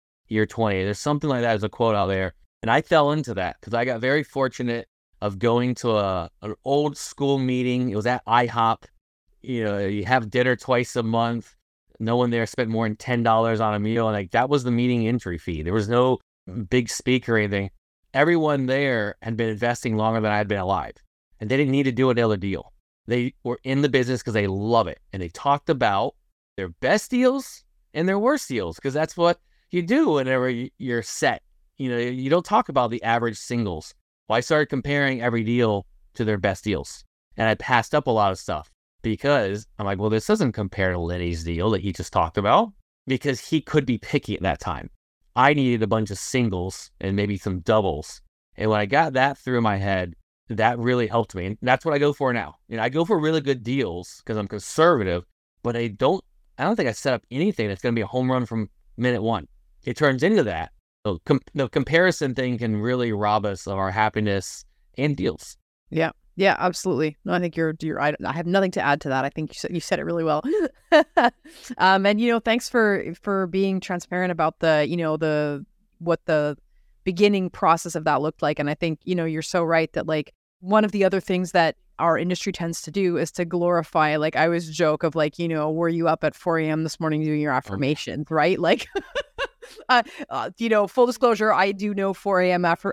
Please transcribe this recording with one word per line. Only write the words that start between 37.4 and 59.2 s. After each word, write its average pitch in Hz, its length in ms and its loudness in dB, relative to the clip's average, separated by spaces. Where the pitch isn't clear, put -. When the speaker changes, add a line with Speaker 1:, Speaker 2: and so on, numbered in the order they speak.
Speaker 1:
I 107 60 4
passed 120 400 0
up 143 140 0
a - 20 2
lot 104 220 2
of 92 60 -8
stuff 78 300 -8
because 110 640 0
I'm 104 80 -4
like, 98 140 -2
"Well, 107 100 0
this 110 160 0
doesn't 196 260 2
compare 98 380 -2
to 90 80 -2
Lenny's 85 460 -4
deal 85 260 -2
that 92 120 0
he 98 100 -4
just - 200 -10
talked 82 240 0
about," 143 360 2
because 131 320 -2
he - 220 -2
could 143 260 0
be 120 120 0
picky - 360 -4
at - 80 -8
that 90 160 0
time. - 320 -8
I 139 180 6
needed 123 300 2
a - 20 2
bunch 110 240 0
of 95 80 -8
singles 95 720 -2
and 98 140 -2
maybe 101 240 0
some 92 220 -6
doubles. 95 600 0
And 107 140 0
when 107 100 2
I 104 60 -2
got 147 260 2
that 131 260 0
through 123 220 -2
my 107 160 2
head, 95 380 -2
that 117 320 0
really 120 260 0
helped 110 300 -2
me. 90 100 -4
And 104 160 -6
that's 127 220 2
what 156 100 0
I 143 40 2
go 143 140 2
for 131 200 -2
now. 104 240 -6
You 113 120 -8
know, 110 40 -4
I 120 60 2
go 156 160 0
for 180 160 2
really 156 200 2
good 131 220 -2
deals 104 640 -4
'cause 110 100 -4
I'm 104 120 -4
conservative, 107 760 2
but 117 140 -2
I 117 120 -2
don't, 131 360 0
I 131 60 -2
don't 208 100 2
think 151 140 0
I 110 40 0
set 131 220 -2
up 110 160 -4
anything 135 380 -2
that's 95 140 -6
gonna 120 120 0
be 117 60 0
a 98 60 -2
home 127 260 -2
run 127 140 -2
from 110 220 -4
minute 120 260 0